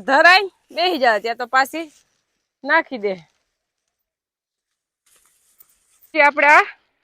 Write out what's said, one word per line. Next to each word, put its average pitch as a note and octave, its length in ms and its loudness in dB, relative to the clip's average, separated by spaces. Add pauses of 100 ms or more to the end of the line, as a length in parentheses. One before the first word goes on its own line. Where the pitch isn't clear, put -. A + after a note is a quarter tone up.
ધરાઈ E4+ 400 4 (280)
બેસી E4 280 -2
જાય, A3+ 200 0
ત્યાં A#3 180 -8
તો B3 140 -10
પાછી C4+ 300 -4 (760)
નાખી C#4+ 420 -4
દે. G3 80 -4 (3000)
પછી D4+ 260 -2
આપણે C#4+ 280 0
આ G4 100 4 (380)